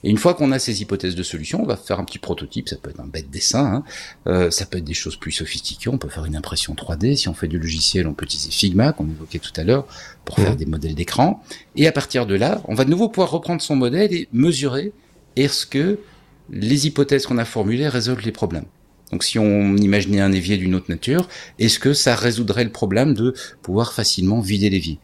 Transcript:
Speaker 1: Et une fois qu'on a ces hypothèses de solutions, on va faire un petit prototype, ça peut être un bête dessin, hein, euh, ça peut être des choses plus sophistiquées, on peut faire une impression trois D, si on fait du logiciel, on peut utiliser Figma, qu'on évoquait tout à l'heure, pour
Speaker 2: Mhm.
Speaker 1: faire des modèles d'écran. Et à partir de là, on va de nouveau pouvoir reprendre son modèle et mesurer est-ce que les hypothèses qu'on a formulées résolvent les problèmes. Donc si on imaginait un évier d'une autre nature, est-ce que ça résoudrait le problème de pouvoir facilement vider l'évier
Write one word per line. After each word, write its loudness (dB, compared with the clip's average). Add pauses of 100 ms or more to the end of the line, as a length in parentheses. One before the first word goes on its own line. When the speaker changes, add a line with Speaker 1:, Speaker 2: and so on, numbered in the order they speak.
Speaker 1:
Et -2
une 4
fois 4
qu'on 2
a 0
ces -4
hypothèses -4
de -4
solutions, -6
on -2
va -2
faire -4
un -6
petit -12
prototype, -8
ça -8
peut -16
être -16
un -14
bête -12
dessin, 0
hein, 0 (440)
euh, 4
ça -2
peut -6
être -6
des -8
choses -6
plus -10
sophistiquées, -6
on 0
peut -6
faire -8
une -4
impression -6
trois -6
D, 2
si -2
on -4
fait -4
du -2
logiciel, 0
on -4
peut -8
utiliser -6
Figma, 4
qu'on -4
évoquait -8
tout -14
à -4
l'heure, 2 (380)
pour -2
Speaker 2:
Mhm. 4
Speaker 1:
faire 2
des -4
modèles -4
d'écran. 0 (340)
Et 6
à 4
partir -2
de 2
là, 2
on -4
va 4
de 4
nouveau 4
pouvoir 0
reprendre -2
son 0
modèle 2
et -4
mesurer 2 (420)
est-ce 2
que 0 (520)
les 0
hypothèses 2
qu'on 0
a 0
formulées 0
résolvent -2
les -2
problèmes. -4 (480)
Donc -4
si -2
on 4
imaginait 4
un 4
évier 2
d'une 0
autre -2
nature, 0 (300)
est-ce 4
que 2
ça 4
résoudrait 0
le -2
problème 2
de 2 (260)
pouvoir 0
facilement 2
vider 2
l'évier -2